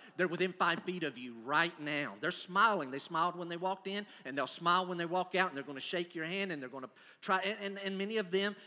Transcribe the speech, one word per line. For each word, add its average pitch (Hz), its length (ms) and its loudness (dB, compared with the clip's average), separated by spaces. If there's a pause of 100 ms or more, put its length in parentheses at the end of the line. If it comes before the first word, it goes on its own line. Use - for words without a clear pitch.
(160)
they're 175 120 4
within 175 240 2
five 175 300 4
feet 180 220 -2
of 135 120 -2
you 123 280 -8
right 156 360 4
now. 143 400 -2
They're 156 100 0
smiling. 185 600 2
They 135 80 -4
smiled 170 380 0
when 175 120 -8
they 170 80 -6
walked 185 300 -2
in, 202 180 -2 (220)
and 131 100 -6
they'll 135 120 0
smile 175 360 4
when 180 140 -4
they 170 80 -2
walk 175 280 0
out, 185 140 4
and 143 80 -8
they're 139 80 -8
gonna 139 160 -8
shake 175 340 -4
your 160 120 -6
hand, 190 260 -2
and 147 80 -6
they're 131 80 -8
gonna 127 220 -12 (320)
try. 190 160 2
And, 196 220 0
and, 202 180 -6
and 196 180 -4
many 208 220 -2
of 185 120 -4
them 196 240 4 (120)